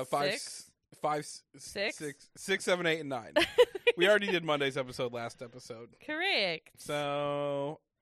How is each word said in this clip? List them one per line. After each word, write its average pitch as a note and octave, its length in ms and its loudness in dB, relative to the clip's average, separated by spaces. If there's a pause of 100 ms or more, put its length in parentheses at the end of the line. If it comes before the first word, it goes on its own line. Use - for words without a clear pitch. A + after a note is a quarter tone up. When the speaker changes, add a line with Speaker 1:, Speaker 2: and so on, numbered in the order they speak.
Speaker 1:
uh, C3 40 -4
five, D3 280 0
Speaker 2:
Six? C#4+ 120 -8
Speaker 1:
s-, - 560 -18
five, D3+ 200 0
s-, - 220 -14 (120)
s-, C3+ 80 -20
Speaker 2:
Six? - 340 -6
Speaker 1:
six, D3 400 -10
six, F#3+ 280 -2
seven, F3+ 200 2
eight, E3 140 2
and D3 100 -8
nine. A#2 260 -6
Speaker 2:
<laughs> E4 80 6 (540)
Speaker 1:
We F3+ 100 6
already G3+ 200 6
did F3 160 2
Monday's C#3+ 340 2
episode B2+ 360 -2
last A#2 280 -8
episode. A#2+ 460 -14 (180)
Speaker 2:
Correct. D4+ 720 -2
Speaker 1:
So, C#3+ 1040 -2 (220)